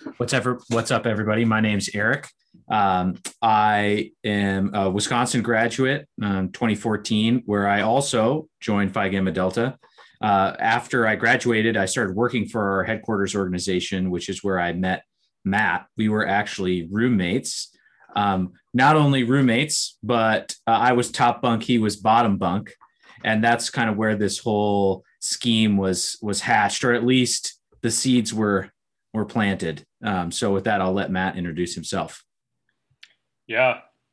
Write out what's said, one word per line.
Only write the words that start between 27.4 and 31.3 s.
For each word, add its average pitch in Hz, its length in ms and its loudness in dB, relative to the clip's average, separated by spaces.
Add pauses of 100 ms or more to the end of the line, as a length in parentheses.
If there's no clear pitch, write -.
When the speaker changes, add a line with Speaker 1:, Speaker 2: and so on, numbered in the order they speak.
Speaker 1:
the 113 80 0
seeds 120 440 0
were, 101 380 0 (420)
were 107 100 -2
planted. 92 600 -2 (180)
Um, 90 300 -4
so 104 200 0
with 95 120 0
that, 104 160 0
I'll 92 120 0
let 95 200 -2
Matt 92 240 -2